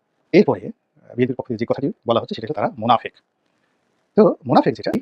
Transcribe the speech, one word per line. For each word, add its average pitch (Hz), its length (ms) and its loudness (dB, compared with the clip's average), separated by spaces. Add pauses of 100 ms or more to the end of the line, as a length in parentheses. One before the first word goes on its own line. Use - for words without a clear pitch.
(320)
এরপরে, 143 280 4
আহ, - 560 -18
বিএনপির 123 200 0
পক্ষ - 120 -8
থেকে 110 100 -6
যে 113 80 -4
কথাটি 139 260 -2 (160)
বলা 113 120 2
হচ্ছে, - 160 -6
সেটা 110 120 -10
হলো - 60 -8
তারা 117 240 -2
মোনাফেক। 117 360 0 (1000)
তো 214 200 4 (100)
মোনাফেক 170 280 2
যেটা 110 180 -6 (100)